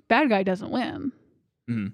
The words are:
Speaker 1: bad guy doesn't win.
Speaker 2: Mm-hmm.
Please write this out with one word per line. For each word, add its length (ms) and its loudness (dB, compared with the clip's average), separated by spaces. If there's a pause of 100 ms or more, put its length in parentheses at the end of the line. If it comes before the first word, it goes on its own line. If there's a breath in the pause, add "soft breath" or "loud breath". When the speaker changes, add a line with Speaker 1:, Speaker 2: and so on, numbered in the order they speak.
Speaker 1:
bad 220 4
guy 140 4
doesn't 260 -2
win. 420 -4 (580)
Speaker 2:
Mm-hmm. 240 -2